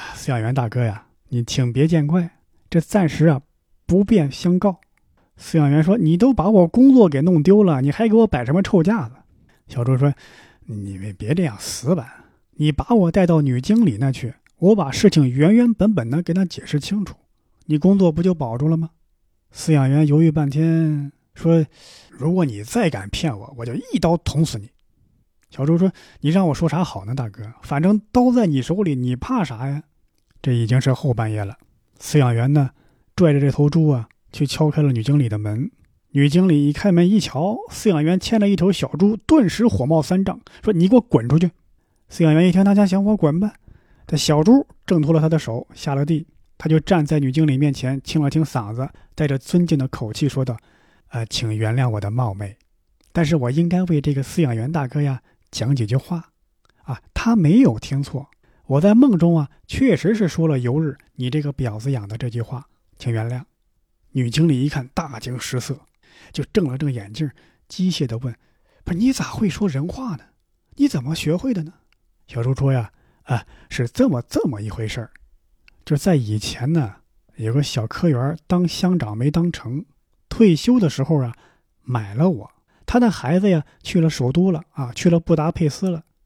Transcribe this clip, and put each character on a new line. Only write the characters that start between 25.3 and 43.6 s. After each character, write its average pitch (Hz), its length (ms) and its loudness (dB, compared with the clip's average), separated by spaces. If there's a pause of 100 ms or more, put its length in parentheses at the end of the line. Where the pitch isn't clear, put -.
小 135 160 -8
猪 165 120 2
说 185 140 2 (300)
：“你 147 80 -2
让 185 180 2
我 143 60 0
说 165 160 -2
啥 175 140 -2
好 98 220 -8
呢， 117 100 -6
大 123 120 -4
哥？ 107 160 -14 (200)
反 143 180 -4
正 202 180 2 (120)
刀 247 200 4
在 233 140 2
你 143 160 0
手 180 220 -2
里， 156 120 -2
你 127 200 -2
怕 226 280 -4
啥 123 240 -8
呀？” 143 160 -8 (580)
这 131 100 -2
已 117 160 0
经 127 120 2
是 135 140 0
后 127 200 -2
半 110 180 -4
夜 104 120 -6
了， 98 140 -12 (420)
饲 - 200 0
养 123 140 4
员 120 200 0
呢， 139 180 2 (440)
拽 165 180 4
着 143 60 2
这 139 120 2
头 147 180 2
猪 160 200 2
啊， 123 200 -2 (220)
去 147 160 -4
敲 151 240 -2
开 151 100 -2
了 143 100 2
女 117 120 -2
经 139 160 2
理 120 100 0
的 107 80 -4
门。 107 320 -6 (460)
女 143 120 4
经 180 220 4
理 147 180 4
一 147 60 0
开 202 180 0
门 170 160 4
一 208 120 4
瞧， 175 360 -4 (160)
饲 - 180 -2
养 151 140 2
员 180 160 2
牵 226 200 -2
着 202 100 2
一 196 60 2
头 175 160 4
小 - 240 -4
猪， 202 200 2
顿 277 320 4
时 214 200 0
火 123 180 0
冒 160 160 2
三 185 220 0
丈， 190 160 -6 (240)
说 220 100 0
：“你 175 140 2
给 220 80 4
我 240 60 6
滚 123 280 0
出 143 80 4
去！” 170 140 0 (580)
饲 - 140 -2
养 156 100 4
员 170 140 4
一 180 40 4
听 190 140 4
，“那 202 80 4
行， 202 140 4
行， 190 160 0
我 208 140 0
滚 160 220 0
吧。” 208 140 -4 (540)